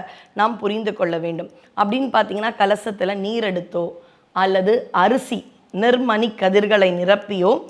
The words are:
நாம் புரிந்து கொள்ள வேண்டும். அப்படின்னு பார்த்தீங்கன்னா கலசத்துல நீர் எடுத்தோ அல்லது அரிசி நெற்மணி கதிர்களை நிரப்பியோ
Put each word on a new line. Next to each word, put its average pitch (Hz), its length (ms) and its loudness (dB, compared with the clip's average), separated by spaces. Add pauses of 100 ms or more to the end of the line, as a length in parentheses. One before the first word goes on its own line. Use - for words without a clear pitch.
(400)
நாம் 220 180 0
புரிந்து 208 360 -4
கொள்ள 175 240 -2
வேண்டும். 165 320 -8 (260)
அப்படின்னு 240 380 0
பார்த்தீங்கன்னா 214 460 0
கலசத்துல 202 540 0
நீர் 214 360 -4
எடுத்தோ 175 340 -4 (520)
அல்லது 190 540 2 (140)
அரிசி 254 340 0 (440)
நெற்மணி 240 520 2
கதிர்களை 202 580 4
நிரப்பியோ 185 600 2 (180)